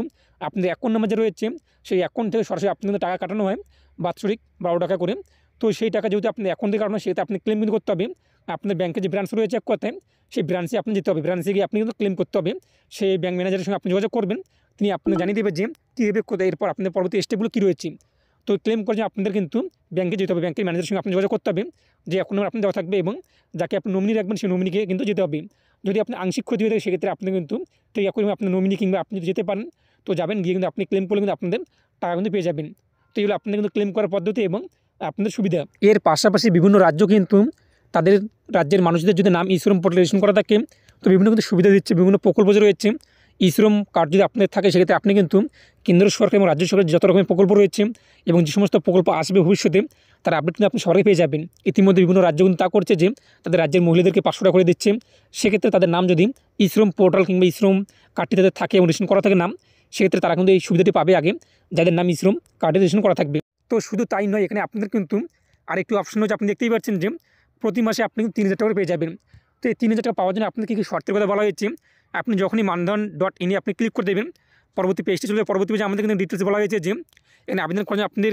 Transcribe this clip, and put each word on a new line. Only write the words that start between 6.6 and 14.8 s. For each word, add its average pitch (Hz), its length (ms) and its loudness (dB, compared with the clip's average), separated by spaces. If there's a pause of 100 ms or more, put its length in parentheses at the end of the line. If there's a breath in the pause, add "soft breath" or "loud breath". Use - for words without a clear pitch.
থেকে 208 120 -2
কাটানো 208 120 -4
হয়, 196 80 -6
সেক্ষেত্রে 185 240 -4
আপনি 202 160 -6
ক্লেম 214 180 -2
কিন্তু 214 140 -2
করতে - 180 -6
হবে। 180 120 -2 (500)
আপনার 196 240 -6
ব্যাংকে 175 240 -4
যে 185 100 -4
ব্রাঞ্চ 196 240 -4
রয়েছে 220 240 -2
এক - 100 -20
কথায়, 214 220 -4 (400)
সেই 208 160 -4
ব্রাঞ্চে 175 320 -4
আপনি 220 160 -8
যেতে 190 140 -2
হবে। 160 140 -2
ব্রাঞ্চে 175 300 -4
গিয়ে 196 120 0
আপনি 220 140 -4
কিন্তু 220 180 -6
ক্লেম 196 200 -2
করতে - 200 -6
হবে। 170 120 -4 (400)
সেই 196 200 -2 (100)
ব্যাংক 180 180 -4
ম্যানেজারের 185 260 -4
সঙ্গে 196 140 -4
আপনি - 140 -6
যোগাযোগ 202 240 -2
করবেন, 202 200 -4 (400)
তিনি 202 100 -2 (100)